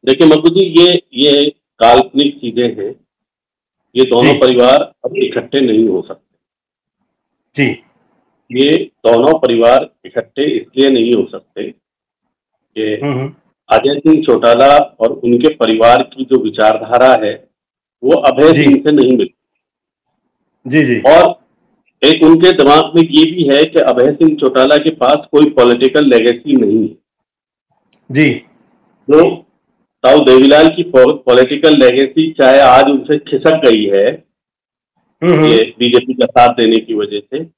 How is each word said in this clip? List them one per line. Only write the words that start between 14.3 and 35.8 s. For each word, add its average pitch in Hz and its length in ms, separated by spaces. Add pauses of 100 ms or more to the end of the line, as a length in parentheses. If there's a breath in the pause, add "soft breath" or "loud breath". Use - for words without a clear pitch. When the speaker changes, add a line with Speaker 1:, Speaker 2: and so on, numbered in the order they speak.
Speaker 1:
और - 300
उनके 120 400
परिवार 117 540
की 131 220
जो 123 180
विचारधारा 110 840
है, - 220 (560)
वो 143 80
अभय 147 400
Speaker 2:
जी। 143 100
Speaker 1:
सिंह 139 140
से 147 160
नहीं 127 240
मिलती। 101 180 (1300)
Speaker 2:
जी, 143 180
जी। 120 160
Speaker 1:
और 160 400 (640)
एक 156 200
उनके 165 260
दिमाग 156 460
में 165 60
ये 151 220
भी 160 320
है 156 80
कि 160 140
अभय 131 340
सिंह 151 280
चौटाला 135 360
के 156 180
पास 131 220
कोई 147 340
पॉलिटिकल 131 540
लेगेसी 120 520
नहीं 107 320
है। - 60 (1160)
Speaker 2:
जी। 139 200 (800)
Speaker 1:
जो 170 300 (640)
ताऊ 139 160
देवीलाल 139 500
की 165 140
पॉ-, 147 440
पॉलिटिकल 139 500
लेगेसी 135 560
चाहे 135 280
आज 131 240
उनसे 143 340
खिसक 147 360
गई 113 300
है, 98 220 (1160)
Speaker 2:
हम्म, 175 100
हम्म। 156 120
Speaker 1:
ये 113 340
बीजेपी 123 360